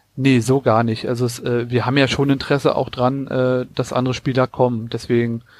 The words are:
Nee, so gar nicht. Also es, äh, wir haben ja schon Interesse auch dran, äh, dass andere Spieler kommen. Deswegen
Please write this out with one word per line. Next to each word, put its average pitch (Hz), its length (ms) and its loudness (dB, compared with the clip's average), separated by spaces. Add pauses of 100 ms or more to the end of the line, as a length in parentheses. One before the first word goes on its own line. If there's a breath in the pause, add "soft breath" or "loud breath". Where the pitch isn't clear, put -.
(180 soft breath)
Nee, 131 220 4
so 131 200 2
gar 117 240 2
nicht. 113 240 -2
Also 123 180 -2
es, 117 140 -4
äh, 120 300 -2
wir 120 160 0
haben 135 120 0
ja 139 120 4
schon 139 200 0
Interesse 139 460 0
auch 131 140 -2
dran, 131 380 -2
äh, 127 460 0
dass - 200 -4
andere 127 200 0
Spieler 127 340 0
kommen. 120 420 0
Deswegen 117 540 -2 (160 loud breath)